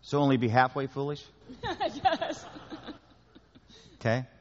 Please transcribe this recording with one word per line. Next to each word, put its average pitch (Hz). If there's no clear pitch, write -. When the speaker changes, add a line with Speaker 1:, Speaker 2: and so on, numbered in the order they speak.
Speaker 1:
So -
only 139
be 120
halfway 127
foolish? 143
Speaker 2:
<laughs> -
Yes. 330
Speaker 1:
Okay. 123